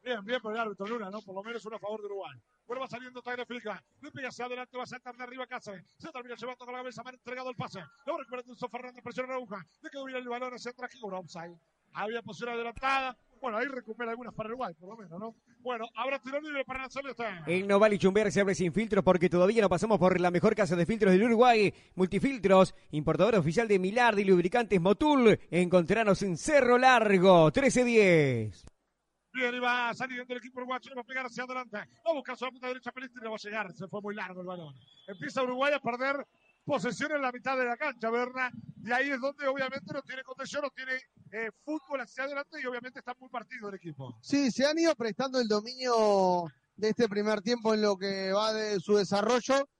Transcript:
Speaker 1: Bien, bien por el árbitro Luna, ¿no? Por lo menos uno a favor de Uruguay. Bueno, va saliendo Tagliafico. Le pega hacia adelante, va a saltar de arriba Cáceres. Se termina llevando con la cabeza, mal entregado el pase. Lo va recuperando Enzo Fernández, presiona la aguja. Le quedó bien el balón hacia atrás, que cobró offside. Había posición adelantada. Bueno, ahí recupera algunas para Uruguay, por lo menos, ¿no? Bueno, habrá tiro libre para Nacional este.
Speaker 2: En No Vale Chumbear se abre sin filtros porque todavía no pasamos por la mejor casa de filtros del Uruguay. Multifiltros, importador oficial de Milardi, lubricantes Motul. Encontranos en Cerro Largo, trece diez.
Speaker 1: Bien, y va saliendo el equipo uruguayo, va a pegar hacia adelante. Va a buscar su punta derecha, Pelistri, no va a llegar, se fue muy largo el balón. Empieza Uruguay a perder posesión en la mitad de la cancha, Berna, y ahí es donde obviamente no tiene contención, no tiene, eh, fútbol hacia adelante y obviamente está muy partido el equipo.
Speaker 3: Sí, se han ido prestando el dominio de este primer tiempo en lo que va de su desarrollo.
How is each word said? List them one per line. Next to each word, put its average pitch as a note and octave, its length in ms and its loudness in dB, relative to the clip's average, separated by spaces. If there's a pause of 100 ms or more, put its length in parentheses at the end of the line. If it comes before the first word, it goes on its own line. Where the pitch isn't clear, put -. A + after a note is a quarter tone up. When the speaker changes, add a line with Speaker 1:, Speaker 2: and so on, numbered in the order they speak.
Speaker 1:
Bien, A#3 220 -6
bien B3 160 -4
por G#3+ 120 -8
el A3+ 60 -6
árbitro G3+ 280 -6
Luna, A3 240 -8
¿no? G#3+ 100 -12
Por G3 140 -18
lo G3 80 -10
menos A3+ 220 -12
uno A3 100 -12
a G3+ 40 -12
favor G#3+ 200 -10
de G#3 80 -12
Uruguay. F#3+ 240 -10 (340)
Bueno, B3 160 -10
va C4 60 -8
saliendo B3+ 340 -14
Tagliafico. A#3+ 500 -10 (300)
Le D4 100 -20
pega B3+ 180 -10
hacia A#3 160 -10
adelante, B3 320 -10
va B3+ 60 -8
a G3 40 -12
saltar B3 280 -16
de B3 80 -16
arriba B3 220 -12
Cáceres. G#3 400 -14 (120)
Se E4 120 -16
termina B3 260 -14
llevando B3 300 -14
con B3 80 -12
la B3+ 60 -10
cabeza, A#3+ 240 -12
mal B3+ 100 -16
entregado B3+ 360 -12
el B3 60 -12
pase. G#3+ 240 -10 (260)
Lo C#4+ 80 -6
va E4 60 -6
recuperando B3 340 -14
Enzo A#3+ 160 -10
Fernández, B3 340 -14
presiona B3 260 -8
la C4 60 -6
aguja. G3+ 280 -10 (180)
Le D#4 80 -14
quedó C#4 160 -12
bien C4 120 -10
el B3+ 100 -10
balón B3 260 -8
hacia A#3 180 -12
atrás, B3 200 -12
que B3+ 80 -20
cobró F#3+ 200 -8
offside. F3 360 -14 (380)
Había A3 280 -6
posición G#3+ 280 -10
adelantada. B3 680 -4 (260)
Bueno, A3+ 160 -4
ahí B3 80 -2
recupera A#3+ 460 -8
algunas A#3 220 -12
para A3 160 -8
Uruguay, A#3 300 -8
por F3+ 100 -20
lo A3+ 80 -18
menos, F3+ 220 -16
¿no? A3 160 -12 (240)
Bueno, A#3+ 260 -6 (100)
habrá C4+ 240 -4
tiro C4+ 200 -8
libre D4 240 -6
para C4 200 -8
Nacional C4 280 -10
este. F3+ 480 -6
Speaker 2:
En G3 80 -4
No G3+ 120 4
Vale G#3 180 6
Chumbear F#3+ 340 4
se G3 100 2
abre G3 140 2
sin F3+ 160 0
filtros G3+ 320 2
porque F3+ 260 4
todavía F#3+ 320 4
no F#3+ 80 4
pasamos G3 300 2
por F#3 200 4
la F3+ 120 2
mejor F3+ 240 2
casa F3+ 200 0
de F3 100 2
filtros G#3 260 4
del F#3+ 120 6
Uruguay. A#3 500 6 (220)
Multifiltros, F#3+ 800 4 (180)
importador D#3 440 2
oficial F3 320 2
de G3+ 120 4
Milardi, G#3 440 2
lubricantes F#3+ 560 4
Motul. A3+ 600 6 (100)
Encontranos F3+ 720 2
en F#3 160 -2
Cerro B3+ 400 4
Largo, G3 760 8
trece B3+ 320 4
diez. D#3+ 800 4 (680)
Speaker 1:
Bien, B3 220 -2
y B3 40 -6
va B3 340 -2
saliendo B3 400 -8
el B3 60 -8
equipo B3+ 200 -14
uruguayo, B3+ 360 -8
va B3 60 -10
a A3 40 -12
pegar C4 200 -8
hacia A#3+ 180 -8
adelante. B3 340 -10
Va - 340 -8
a - 20 2
buscar B3+ 240 -6
su A#3+ 100 -8
punta B3+ 200 -12
derecha, B3+ 240 -8
Pelistri, B3 320 -16
no A3 80 -8
va G#3+ 60 -8
a - 20 -10
llegar, G#3 340 -8
se F#3+ 140 -14
fue G#3 140 -10
muy G3+ 120 -8
largo F#3 280 -10
el F3+ 60 -12
balón. E3 280 -12 (320)
Empieza A#3 340 -8
Uruguay B3+ 320 0
a C#4 60 -2
perder C4 480 -4 (380)
posesión C4 480 -2
en C#4+ 80 -2
la B3+ 100 -2
mitad B3+ 260 -4
de B3+ 60 0
la A#3+ 140 -2
cancha, B3 320 -4
Berna, B3 420 -2 (320)
y G#3+ 80 -6
ahí C4 180 0
es C4 120 -4
donde C#4+ 260 -6
obviamente C4+ 460 -6
no C#4+ 80 -8
tiene C4 220 -14
contención, C4 400 -10
no C4+ 60 -6
tiene, C4 300 -8 (320)
eh, A3 180 -8 (140)
fútbol D4 380 -8
hacia C4 240 -10
adelante C#4+ 360 -10
y C4 40 -8
obviamente B3 340 -10
está B3 200 -12
muy B3+ 100 -20
partido G#3 400 -12
el F#3+ 60 -12
equipo. C#3 460 -14
Speaker 3:
Sí, C#4 300 2
se C4+ 160 2
han D#4 100 2
ido E4 180 4
prestando B3+ 440 -4
el A#3+ 80 0
dominio G#3 1040 2 (240)
de G#3+ 140 0
este A3+ 180 2
primer G#3 340 0
tiempo A3 320 0
en G#3+ 80 2
lo G#3 160 2
que F#3+ 360 -4
va G#3+ 180 0
de G#3+ 300 -2
su G#3 160 2
desarrollo. A3+ 720 2 (100)